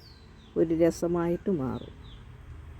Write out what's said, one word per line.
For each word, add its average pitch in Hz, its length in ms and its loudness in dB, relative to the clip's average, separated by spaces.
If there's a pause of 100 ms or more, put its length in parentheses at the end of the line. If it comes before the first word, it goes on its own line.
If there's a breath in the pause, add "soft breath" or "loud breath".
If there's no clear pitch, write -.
(580)
ഒരു 165 140 4 (100)
രസമായിട്ട് 170 680 2 (100)
മാറും, 123 360 -4 (840)